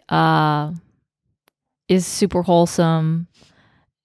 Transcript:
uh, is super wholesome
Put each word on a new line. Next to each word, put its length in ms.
uh, 640
is 180
super 360
wholesome 840